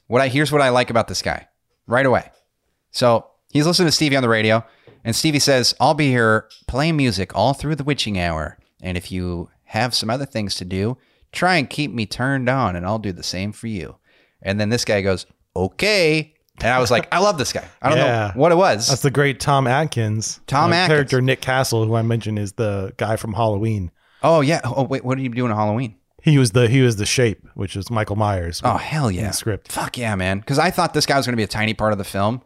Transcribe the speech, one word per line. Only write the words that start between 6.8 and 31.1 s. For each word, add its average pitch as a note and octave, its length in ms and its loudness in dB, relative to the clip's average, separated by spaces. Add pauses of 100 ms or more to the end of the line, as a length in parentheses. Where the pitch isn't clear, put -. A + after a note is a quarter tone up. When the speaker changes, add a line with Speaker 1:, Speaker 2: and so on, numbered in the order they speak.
Speaker 1:
music G#2+ 380 0
all A2+ 180 2
through C#3+ 240 -4
the C#3 80 -6
witching B2 340 -2
hour. D#2+ 380 -4 (260)
And F2+ 140 -6
if - 160 -10
you F2+ 380 -6 (140)
have A#2 300 -4
some G#2+ 140 -4
other C3+ 180 -4
things G#2 300 -6
to - 80 -10
do, F#2+ 320 -4 (360)
try F3+ 240 0
and C#3 120 -2
keep C#3+ 240 -6
me A2+ 140 -4
turned B2+ 420 -4
on, B2 280 0
and F2 100 -6
I'll G#2+ 120 -2
do G#2 140 -6
the E2 100 -12
same G2 300 -6
for - 140 -14
you." G2 300 -8 (440)
And G2 180 -4
then G#2+ 120 0
this A#2+ 160 0
guy G#2 160 2
goes, F#2+ 240 -2 (280)
"Okay." D#3 800 0 (300)
And A2+ 100 0
I B2+ 60 2
was B2 120 2
like, B2 220 2
"I E3 60 2
love G3+ 180 2
this B2 160 -2
guy." - 120 -6 (180)
I B2 80 2
don't D#3 80 4
Speaker 2:
Yeah. A#2+ 360 2
Speaker 1:
know B2 60 -2
what E3 120 6
it E3 40 4
was. C#3+ 320 2
Speaker 2:
That's C#3 140 0
the C#3+ 80 2
great C#3 300 0
Tom C#3 260 2
Atkins. A#2 800 -2
Speaker 1:
Tom D3+ 260 2
Speaker 2:
Uh, E3+ 40 2
Speaker 1:
Atkins. F3+ 120 2
Speaker 2:
character C#3+ 320 2
Nick C3 220 0
Castle, B2+ 420 0
who A2 120 0
I A2+ 60 0
mentioned A2 360 -2
is G2+ 140 -8
the G2+ 440 -4
guy A2 200 -2
from A2 180 -8
Halloween. G#2+ 560 -2 (320)
Speaker 1:
Oh, D#3 180 4
yeah. D3 240 2
Oh, B2+ 200 -2
wait. B2+ 200 -4
What B2+ 120 -2
did C3+ 60 -4
he C3 60 -2
do A#2+ 160 -2
in A#2 80 0
Halloween? G#2+ 440 -2 (260)
Speaker 2:
He D3 160 6
was A#2+ 140 4
the, B2 140 4
he C3 140 4
was A#2+ 160 4
the G2+ 100 -2
Shape, - 480 0
which G2 220 -8
is G2 140 -8
Michael G#2+ 260 -4
Myers F#2+ 480 -2
Speaker 1:
Oh, B2 80 2
Speaker 2:
with, - 100 -4
Speaker 1:
hell D3 280 -2
yeah. F2+ 100 -2
Speaker 2:
in - 80 -4
the F2+ 60 -6
script. - 360 -6
Speaker 1:
Fuck - 280 -6
yeah, A2+ 180 -4
man. F#2+ 260 -2
'Cause C#3 160 -2
I E3+ 120 2
thought E3+ 240 0
this D3+ 120 0
guy C#3+ 120 2